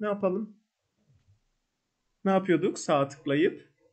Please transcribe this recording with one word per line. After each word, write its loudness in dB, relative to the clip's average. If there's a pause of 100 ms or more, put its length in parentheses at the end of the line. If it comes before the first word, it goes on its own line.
Ne -6
yapalım? -4 (1700)
Ne 0
yapıyorduk? 2
Sağ 2
tıklayıp -2 (240)